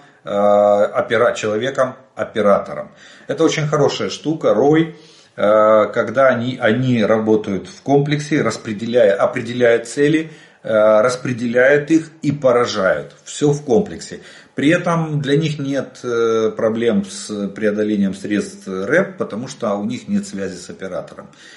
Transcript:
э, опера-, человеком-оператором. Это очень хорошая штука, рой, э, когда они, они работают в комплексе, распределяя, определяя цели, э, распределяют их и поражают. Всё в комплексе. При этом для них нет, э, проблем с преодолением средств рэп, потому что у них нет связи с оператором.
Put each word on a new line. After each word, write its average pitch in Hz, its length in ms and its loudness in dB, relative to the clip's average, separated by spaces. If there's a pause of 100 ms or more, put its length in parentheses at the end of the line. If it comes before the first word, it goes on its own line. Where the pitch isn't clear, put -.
(240)
э, - 60 -10
опера-, 104 1040 2
человеком-оператором. 110 1600 -2 (340)
Это 156 180 0
очень 151 220 0
хорошая 120 420 0
штука, 147 460 -2
рой, 156 420 2 (400)
э, 107 560 4
когда 120 360 2
они, 123 300 -2
они 123 460 2
работают 107 640 0
в - 140 -20
комплексе, 143 580 0
распределяя, 110 760 0
определяя 120 680 0
цели, 156 460 0 (320)
э, 107 380 4
распределяют 123 880 2
их 160 220 2 (100)
и 147 80 0
поражают. 107 920 0
Всё - 260 0
в 147 140 -2
комплексе. 98 560 -2 (340)
При 135 140 0
этом 165 520 0
для 143 160 0
них 151 220 -2
нет, 139 460 -6
э, 113 520 0
проблем 113 480 0
с 101 440 -8
преодолением 104 680 -2
средств 101 540 -6
рэп, 117 480 -2
потому 113 320 -8
что 107 260 -6
у 104 100 -4
них 123 220 -8
нет 101 180 -2
связи 95 320 -10
с - 140 -16
оператором. - 600 -12 (260)